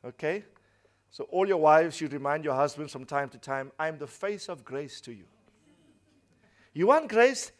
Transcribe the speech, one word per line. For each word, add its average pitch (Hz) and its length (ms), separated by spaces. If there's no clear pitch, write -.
Okay? 156 420
So - 160
all 190 220
your 180 100
wives 156 400
should 147 160
remind 143 300
your 139 120
husbands 143 380
from 131 120
time 143 240
to 127 80
time, 135 420
"I'm 160 180
the 143 100
face 196 420
of 143 140
grace 135 380
to 120 120
you." 92 120
You 175 140
want 294 220
grace? 240 500